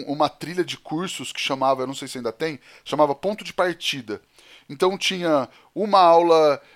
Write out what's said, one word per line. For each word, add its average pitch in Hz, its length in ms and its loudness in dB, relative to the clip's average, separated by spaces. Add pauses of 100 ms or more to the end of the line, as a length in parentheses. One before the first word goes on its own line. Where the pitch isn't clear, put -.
uma 143 220 0
trilha 175 360 -6
de 123 120 -10
cursos 156 560 -10
que - 80 -10
chamava, 135 420 -2
eu 127 40 -6
não 135 80 -8
sei 139 140 -12
se 131 100 -12
ainda 117 140 -6
tem, 156 260 -8 (260)
chamava 143 300 2
Ponto 202 300 -6
de 170 80 -16
Partida. 139 680 -4 (480)
Então 185 280 -2
tinha 165 500 0 (280)
uma 196 260 2
aula 165 580 6 (180)